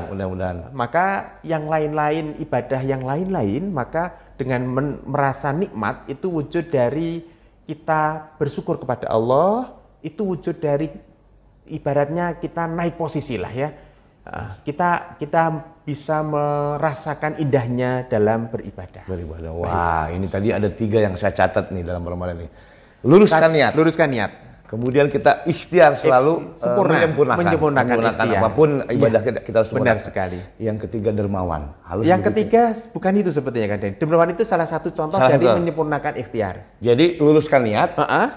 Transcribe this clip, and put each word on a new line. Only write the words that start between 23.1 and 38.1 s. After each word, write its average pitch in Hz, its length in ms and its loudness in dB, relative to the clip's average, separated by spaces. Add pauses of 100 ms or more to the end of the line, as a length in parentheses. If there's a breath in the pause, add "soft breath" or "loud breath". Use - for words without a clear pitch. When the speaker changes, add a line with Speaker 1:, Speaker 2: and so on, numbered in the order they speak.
Speaker 2:
Tat-, 160 80 6
Speaker 1:
niat. 139 240 2
Speaker 2:
luruskan 160 340 4
niat. 117 220 -2 (340)
Speaker 1:
Kemudian 131 460 2
kita 143 340 2
ikhtiar 160 480 4
Speaker 2:
Ik-, 139 140 -2
Speaker 1:
selalu, 135 480 4
eh, - 20 -20
Speaker 2:
sempurna. 120 400 2
Speaker 1:
menyempurnakan. 139 440 2
Speaker 2:
Menyempurnakan 147 440 2
Speaker 1:
Menyempurnakan 113 400 2
Speaker 2:
ikhtiar. 110 160 2
Speaker 1:
apapun 110 280 4 (120)
Speaker 2:
Iya. - 140 -4
Speaker 1:
ibadah 113 260 4
kita, 110 220 -2
kita 113 160 -4
harus 110 100 4
Speaker 2:
Benar 110 300 2
Speaker 1:
sempurnakan. - 80 -10
Speaker 2:
sekali. 92 320 -4 (180)
Speaker 1:
Yang 110 240 -4
ketiga, 107 300 -4
dermawan. 95 520 -2 (200)
Halus 95 220 -4
Speaker 2:
Yang 180 180 4
Speaker 1:
sedikit. 208 80 0
Speaker 2:
ketiga, 214 320 2 (260)
bukan 196 280 -2
itu 185 160 2
sepertinya, 127 360 -2
Kang 101 140 -4
Dani. 101 140 -4
Dermawan 165 340 4
itu 226 140 -2
salah 170 200 0
satu 160 240 -6
contoh 156 300 -4
Speaker 1:
Salah 131 160 6
Speaker 2:
dari 139 100 4
Speaker 1:
satu. 117 140 6
Speaker 2:
menyempurnakan 151 580 -2
ikhtiar. 104 380 -4 (240)
Speaker 1:
Jadi 120 280 6 (120)
luruskan 151 420 6
niat, 120 360 2
Speaker 2:
Heeh. 151 300 2 (100)